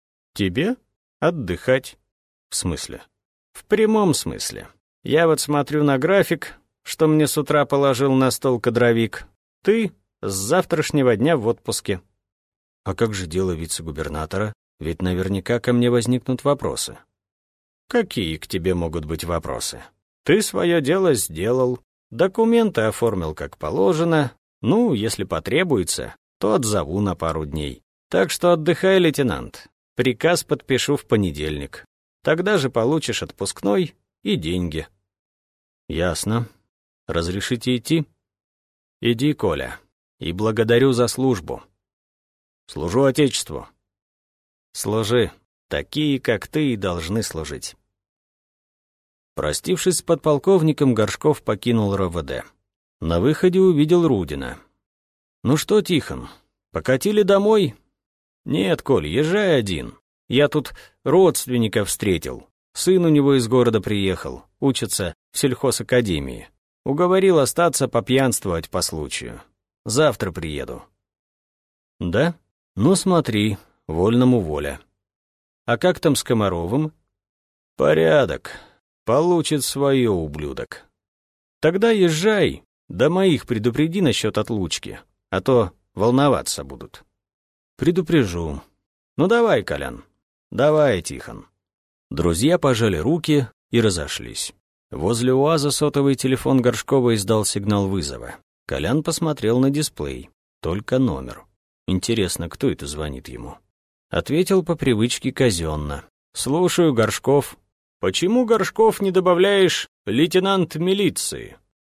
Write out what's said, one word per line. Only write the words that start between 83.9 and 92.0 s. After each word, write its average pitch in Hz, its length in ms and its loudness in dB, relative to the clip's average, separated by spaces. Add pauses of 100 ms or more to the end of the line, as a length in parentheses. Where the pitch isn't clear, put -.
насчет 113 380 0
отлучки, 104 640 -4 (280)
а 95 120 -2
то 117 320 2 (200)
волноваться 120 720 2
будут». - 400 -18 (720)
«Предупрежу. 117 840 0 (560)
Ну 156 100 4
давай, 208 360 4
Колян. 67 400 -8 (480)
Давай, 139 500 2
Тихон». - 440 -12 (640)